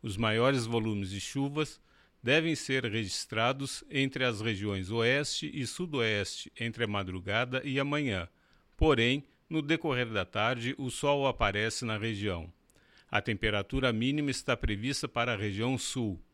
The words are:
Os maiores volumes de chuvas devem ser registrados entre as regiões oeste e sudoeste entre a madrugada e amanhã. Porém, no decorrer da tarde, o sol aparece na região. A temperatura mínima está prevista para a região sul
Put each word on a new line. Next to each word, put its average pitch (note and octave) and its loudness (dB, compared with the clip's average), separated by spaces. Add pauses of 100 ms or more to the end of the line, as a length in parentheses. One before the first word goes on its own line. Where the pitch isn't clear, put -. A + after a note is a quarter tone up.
Os G#2 -4
maiores A#2 4
volumes A2 -2
de G2 -6
chuvas C#3+ -2 (440)
devem D#3 4
ser C3+ -2
registrados A2+ -2
entre C3+ 0
as A2+ 0
regiões G2+ -2
oeste B2+ 0
e C#3 -4
sudoeste A#2 -2
entre A#2 -2
a - -2
madrugada G2+ -2
e C#3 -2
amanhã. C#3 0 (480)
Porém, C3+ 6 (240)
no D#3+ 0
decorrer C#3+ 2
da G#2 0
tarde, A#2+ 0
o C3 -4
sol C#3+ 2
aparece A2 0
na A2 -2
região. G2 -2 (600)
A G#2 4
temperatura A2+ 0
mínima C#3 2
está B2 0
prevista A2+ -2
para A#2+ 0
a G#2+ -2
região G#2+ 0
sul A2 -2 (140)